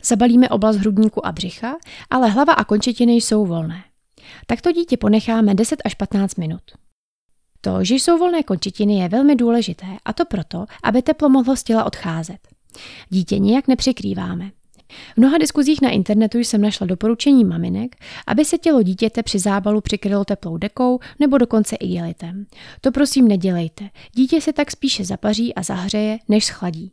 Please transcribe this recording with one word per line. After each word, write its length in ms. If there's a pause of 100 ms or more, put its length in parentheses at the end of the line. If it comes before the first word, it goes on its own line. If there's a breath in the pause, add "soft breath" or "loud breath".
Zabalíme 460
oblast 260
hrudníku 500
a 60
břicha, 440 (340 loud breath)
ale 200
hlava 240
a 100
končetiny 500
jsou 320
volné. 380 (640 loud breath)
Takto 260
dítě 260
ponecháme 580
deset 300
až 80
patnáct 420
minut. 260 (1000)
To, 220
že 120
jsou 220
volné 260
končetiny, 540
je 120
velmi 260
důležité, 500 (200)
a 80
to 120
proto, 400 (180 loud breath)
aby 180
teplo 280
mohlo 260
z 80
těla 200
odcházet. 560 (720 loud breath)
Dítě 300
nijak 280
nepřikrýváme. 840 (600 loud breath)
V 40
mnoha 200
diskuzích 440
na 80
internetu 480
jsem 240
našla 260
doporučení 580
maminek, 500 (320 loud breath)
aby 180
se 120
tělo 260
dítěte 400
při 160
zábalu 420
přikrylo 440
teplou 320
dekou 420 (200 loud breath)
nebo 180
dokonce 380
igelitem. 720 (360 loud breath)
To 100
prosím 360
nedělejte. 640 (240 soft breath)
Dítě 280
se 120
tak 180
spíše 340
zapaří 500
a 80
zahřeje, 640
než 180
schladí. 480